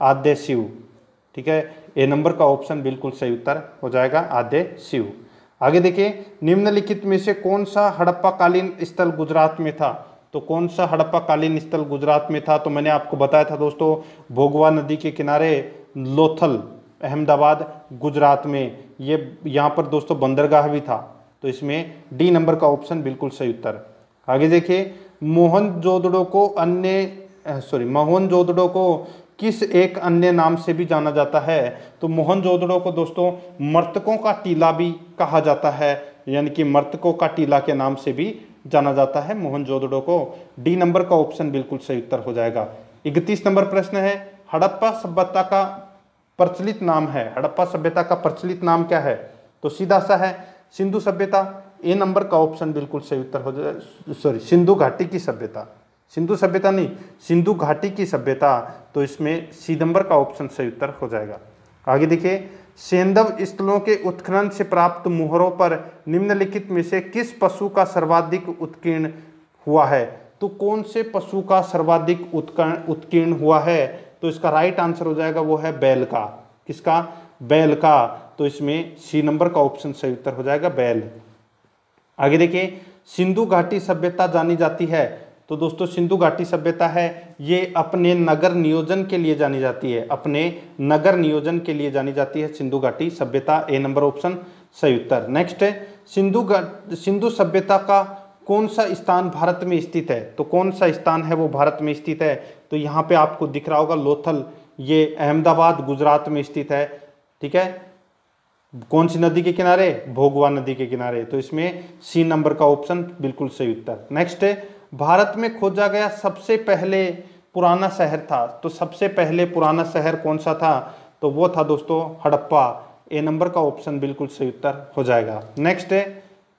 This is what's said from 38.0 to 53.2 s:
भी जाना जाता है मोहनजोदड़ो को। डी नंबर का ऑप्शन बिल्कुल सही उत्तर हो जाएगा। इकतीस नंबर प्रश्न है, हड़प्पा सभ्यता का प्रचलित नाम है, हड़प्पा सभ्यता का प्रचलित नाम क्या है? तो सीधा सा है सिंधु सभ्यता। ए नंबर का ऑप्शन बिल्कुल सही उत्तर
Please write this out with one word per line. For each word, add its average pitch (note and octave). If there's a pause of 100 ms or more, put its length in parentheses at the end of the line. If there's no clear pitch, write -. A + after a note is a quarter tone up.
भी D#3+ (260)
जाना C#3+
जाता C3+
है F#3
मोहनजोदड़ो C3+
को। D#3+ (200)
डी D#3+
नंबर F3+
का F3+
ऑप्शन D#3
बिल्कुल C3+
सही C3
उत्तर A#2+
हो A#2+
जाएगा। A#2 (320)
इकतीस E3+
नंबर G3
प्रश्न G3
है, G3 (120)
हड़प्पा F#3+
सभ्यता F#3
का G3 (560)
प्रचलित F#3
नाम D#3
है, C3
हड़प्पा D3+
सभ्यता E3+
का F3+
प्रचलित F3+
नाम E3+
क्या E3
है? C#3 (320)
तो D3+
सीधा F#3
सा G3
है F#3 (160)
सिंधु G3
सभ्यता। F#3+ (140)
ए F3
नंबर G3
का F#3
ऑप्शन D#3
बिल्कुल C#3+
सही C#3
उत्तर C3